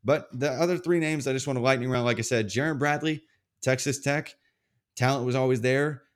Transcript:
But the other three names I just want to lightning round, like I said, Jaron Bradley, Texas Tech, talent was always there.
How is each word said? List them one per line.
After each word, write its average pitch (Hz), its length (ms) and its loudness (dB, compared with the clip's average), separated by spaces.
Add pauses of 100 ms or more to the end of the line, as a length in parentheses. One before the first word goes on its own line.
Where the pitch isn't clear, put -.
But 143 280 0
the 135 180 -2
other 170 280 0
three 175 220 0
names 156 260 -2
I 135 60 0
just 131 160 -4
want 131 100 -2
to 117 40 -2
lightning 127 280 2
round, 120 140 0
like 117 140 2
I 117 40 -4
said, 113 240 2
Jaron 135 320 -2
Bradley, 147 440 -2 (380)
Texas 131 400 0
Tech, 147 340 -4 (640)
talent 127 300 2
was 123 80 0
always 131 280 2
there. 139 400 0 (140)